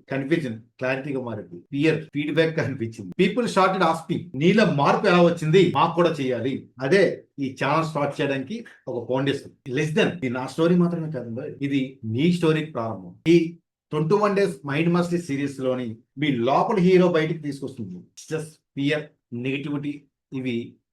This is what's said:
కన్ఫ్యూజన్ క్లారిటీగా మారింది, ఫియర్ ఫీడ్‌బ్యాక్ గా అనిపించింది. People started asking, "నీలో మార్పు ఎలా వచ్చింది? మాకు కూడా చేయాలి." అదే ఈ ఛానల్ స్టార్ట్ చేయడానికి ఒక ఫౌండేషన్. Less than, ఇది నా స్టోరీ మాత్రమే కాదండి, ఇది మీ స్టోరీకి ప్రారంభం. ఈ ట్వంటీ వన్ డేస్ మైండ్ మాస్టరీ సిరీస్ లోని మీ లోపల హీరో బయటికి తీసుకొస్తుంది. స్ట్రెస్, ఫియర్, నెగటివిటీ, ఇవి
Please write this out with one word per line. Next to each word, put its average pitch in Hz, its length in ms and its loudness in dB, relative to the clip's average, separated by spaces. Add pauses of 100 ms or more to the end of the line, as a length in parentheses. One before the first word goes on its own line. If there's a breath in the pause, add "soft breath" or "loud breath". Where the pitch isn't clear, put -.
(120)
కన్ఫ్యూజన్ 135 480 -2
క్లారిటీగా 135 600 -6
మారింది, 98 380 -10 (120)
ఫియర్ 147 340 0
ఫీడ్‌బ్యాక్ 156 540 -2
గా 127 60 -2
అనిపించింది. 113 640 -2
People 226 240 -2
started 185 300 2
asking, 160 560 -2
"నీలో 196 280 4
మార్పు 165 420 2
ఎలా 175 140 6
వచ్చింది? 165 540 6
మాకు 160 200 2
కూడా 170 140 4
చేయాలి." 127 600 -4 (120)
అదే 147 420 2 (160)
ఈ 135 240 -6
ఛానల్ 156 220 2
స్టార్ట్ 147 360 -2
చేయడానికి 139 440 -4 (220 loud breath)
ఒక 117 220 -6
ఫౌండేషన్. 131 640 -4
Less 156 160 0
than, 190 180 2
ఇది - 220 -4
నా 127 180 -4
స్టోరీ 170 280 2
మాత్రమే 170 360 0
కాదండి, 123 540 -8
ఇది 139 400 -2
మీ 135 280 2
స్టోరీకి 156 380 0
ప్రారంభం. 104 440 -8 (120)
ఈ 165 300 4 (340)
ట్వంటీ 156 240 0
వన్ 208 200 2
డేస్ 196 200 0 (120)
మైండ్ 165 260 0
మాస్టరీ 175 280 0
సిరీస్ 139 380 -6
లోని 123 380 -4 (200)
మీ 147 100 -2
లోపల 143 520 2
హీరో 180 320 6
బయటికి 160 280 0
తీసుకొస్తుంది. 123 600 -10 (180)
స్ట్రెస్, 156 320 -8
ఫియర్, 147 540 -4 (300)
నెగటివిటీ, 143 680 -6 (320)
ఇవి 127 420 -6 (180)